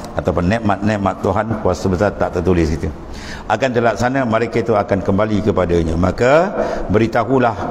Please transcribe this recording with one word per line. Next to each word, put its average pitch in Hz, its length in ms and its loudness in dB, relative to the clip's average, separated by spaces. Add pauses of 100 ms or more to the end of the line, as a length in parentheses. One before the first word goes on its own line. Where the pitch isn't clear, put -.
(200)
ataupun 90 320 0
nikmat-nikmat 101 720 0
Tuhan, 107 400 0
kuasa 90 240 0
besar, 95 240 2
tak 90 240 -4
tertulis 87 320 2
itu. 78 240 -4 (520)
Akan 120 280 0
terlaksana, 117 520 0
mereka 113 360 0
itu 113 120 0
akan 101 280 2
kembali 101 480 0
kepadanya. 85 480 2
Maka 123 560 2 (360)
beritahulah 117 680 2 (140)